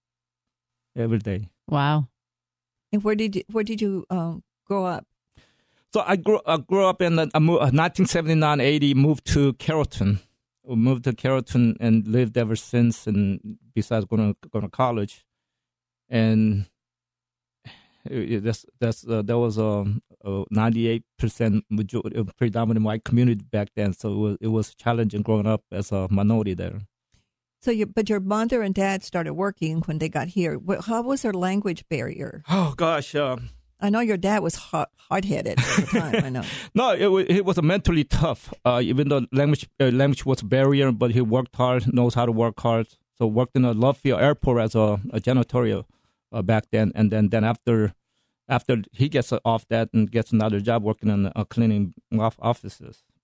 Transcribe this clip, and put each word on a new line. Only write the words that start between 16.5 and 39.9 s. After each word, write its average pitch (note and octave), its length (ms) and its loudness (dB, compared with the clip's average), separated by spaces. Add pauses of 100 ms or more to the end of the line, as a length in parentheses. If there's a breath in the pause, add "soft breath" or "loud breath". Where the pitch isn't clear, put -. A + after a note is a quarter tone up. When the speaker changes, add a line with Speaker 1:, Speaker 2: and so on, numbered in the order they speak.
Speaker 1:
it, A#2 300 -6
it, G2+ 100 -2
that's, A2+ 220 -6 (160)
that's, A2+ 260 -4
uh, A2 140 -2
there A#2 160 -2
was A#2 200 0
a, G#2 280 0 (400)
a G2 260 -4
ninety-eight A2+ 520 0 (140)
percent A2 520 -2
majority, G#2+ 480 -4
uh, A2 80 -2 (100)
predominant A2+ 500 0
white A2 200 -4
community A#2+ 440 2
back G#2 240 -4
then, G2+ 200 -2
so G#2 180 -6
it G2+ 60 -4
was, G#2 240 -2
it A2 60 -6
was A2 280 -2
challenging A2+ 460 -2
growing G#2+ 260 0
up A2 240 0
as F#2 220 -6
a F#2 180 -2
minority G2+ 440 2
there. F2+ 260 -8 (840)
Speaker 3:
So, B3+ 60 -2
you, G#3+ 160 0
but G#3 240 -2
your G#3 100 0
mother A3 440 0
and G3 100 -2
dad G3 300 -2
started D#3+ 320 -6
working E3 460 -4
when D#3 180 -6
they D#3+ 100 -2
got D3 200 -4
here. E3 280 -2
Wh-, E3+ 260 -4
how A3+ 200 -2
was C4 180 -4
their A3 100 -2
language F#3 580 -4
barrier? C#3 600 -8
Speaker 1:
Oh, E3+ 260 0
gosh, D#3+ 380 -2
um, B2+ 380 -4 (280)
Speaker 3:
I G3+ 120 0
know A3 80 0
your G#3+ 180 0
dad G3 240 0
was - 140 -2
hot, - 420 -6
hard-headed - 600 -4
at B2 60 0 (100)
the G#3 240 0
time, E3 260 0
I C3 40 -6
know. B2 120 -4 (180 loud breath)
Speaker 1:
<laughs> - 140 -12
No, A#3 200 2
it F#3 120 0
wa-, F#3+ 140 4
it F#3 260 2
was F3+ 160 0
mentally E3 420 2
tough. - 480 -2 (140)
Uh, B2 180 2
even C#3 260 0
though C3+ 220 0
language, C#3+ 380 0 (100)
uh, C3 120 4